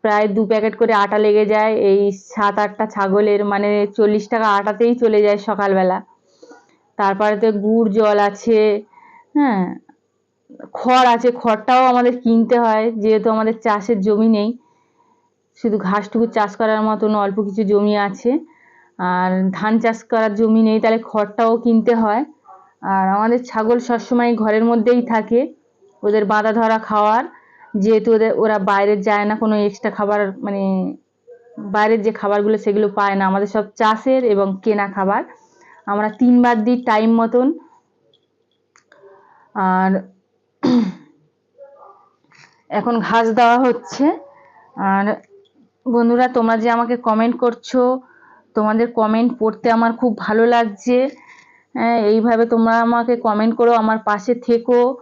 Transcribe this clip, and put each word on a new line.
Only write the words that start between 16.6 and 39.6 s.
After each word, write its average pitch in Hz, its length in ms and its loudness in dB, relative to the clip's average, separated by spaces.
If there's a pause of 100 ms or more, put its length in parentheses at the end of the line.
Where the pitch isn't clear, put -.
মতন 214 340 -2
অল্প 202 260 -2
কিছু 202 220 -4
জমি 208 340 0
আছে, 202 400 -2 (600)
আর 185 540 -2
ধান 214 280 -2
চাষ 226 240 -2
করার 220 320 -2
জমি 220 260 2
নেই, 220 180 2
তাহলে 220 200 0
খড়টাও 226 580 -2
কিনতে 233 380 2
হয়। 226 300 -2 (560)
আর 190 280 0
আমাদের 226 340 0
ছাগল 233 360 -2
সবসময় 240 560 -2
ঘরের 220 300 0
মধ্যেই 233 400 2
থাকে, 233 480 -2 (500)
ওদের 208 220 0
বাঁধা 214 260 0
ধরা 220 260 0
খাওয়ার, 214 460 0 (520)
যেহেতু 220 380 2
ওদের, 220 260 2
ওরা 214 200 0
বাইরে 202 380 0
যায় 208 280 0
না 214 100 -2
কোনো 214 200 0
এক্সট্রা 208 360 -2
খাবার, 208 460 -2
মানে 196 560 -4 (680)
বাইরের 214 420 0
যে 220 100 0
খাবারগুলো 208 460 0
সেগুলো 208 320 0
পায় 202 260 -2
না। 196 100 0
আমাদের 196 220 0
সব 208 160 -4 (120)
চাষের 247 500 0
এবং 196 380 0
কেনা 208 240 0
খাবার। 196 360 -2 (600)
আমরা 208 240 -2
তিনবার 240 540 4
দিই 247 200 0
টাইম 220 320 2
মতন। 240 380 0 (2000)
আর 190 480 0 (600)